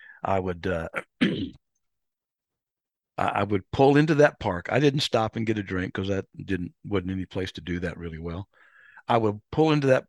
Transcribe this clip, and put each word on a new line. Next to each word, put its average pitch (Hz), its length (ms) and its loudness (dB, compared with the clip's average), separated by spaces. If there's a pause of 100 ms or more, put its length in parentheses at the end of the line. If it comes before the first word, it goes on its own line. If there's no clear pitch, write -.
(220)
I 98 160 0
would, 90 280 -4
uh, 85 220 -4 (160)
<clears throat> - 180 -14
I, - 80 4 (1900)
I 98 260 0
would 101 260 -2
pull 139 260 6
into 156 200 4
that 147 240 4
park. 87 300 -4
I 123 100 2
didn't 147 200 2
stop 110 360 0
and 113 100 -4
get 110 120 0
a 104 40 -2
drink 95 320 -6
'cause 95 140 -4
that 98 180 -4 (100)
didn't, 92 360 -6 (120)
wasn't 95 280 -2
any 95 140 -6
place 92 260 -6
to - 80 -14
do 87 200 -6
that 87 180 -6
really 82 200 -12
well. 82 300 -10 (600)
I 120 100 4
would 107 220 0 (120)
pull 156 200 4
into 147 160 2
that 131 200 4